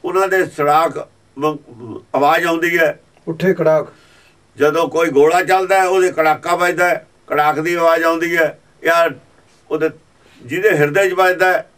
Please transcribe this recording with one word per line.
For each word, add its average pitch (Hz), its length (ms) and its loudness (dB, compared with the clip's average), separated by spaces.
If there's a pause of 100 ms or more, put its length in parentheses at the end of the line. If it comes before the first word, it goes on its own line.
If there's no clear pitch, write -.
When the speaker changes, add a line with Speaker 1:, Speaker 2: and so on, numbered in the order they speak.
Speaker 1:
ਉਹਨਾਂ 185 240 0
ਦੇ 185 180 0
ਸੜਾਕ 151 600 -2 (300)
ਮ-, 151 180 -4 (580)
ਆਵਾਜ਼ 160 320 0
ਆਉਂਦੀ 170 320 -2
ਹੈ। 151 220 -2 (280)
Speaker 2:
ਉੱਠੇ 160 260 -2
ਕੜਾਕ। 156 380 0 (640)
Speaker 1:
ਜਦੋਂ 151 320 0
ਕੋਈ 165 220 -2
ਗੋਲਾ 156 320 4
ਚੱਲਦਾ 185 400 2
ਹੈ, 185 60 0
ਉਹਦੇ 185 240 2
ਕੜਾਕਾ 160 440 0
ਵੱਜਦਾ 175 320 0
ਹੈ, - 180 -4 (200)
ਕੜਾਕ 147 340 0
ਦੀ 170 140 -2
ਆਵਾਜ਼ 165 300 2
ਆਉਂਦੀ 165 320 -2
ਹੈ। 156 240 -2 (220)
ਜਾਂ 165 280 2 (600)
ਉਹਦੇ, 156 200 -2 (560)
ਜਿਹਦੇ 185 240 0
ਹਿਰਦੇ 165 400 2
'ਚ - 20 -4
ਵੱਜਦਾ 185 340 2
ਹੈ - 320 -2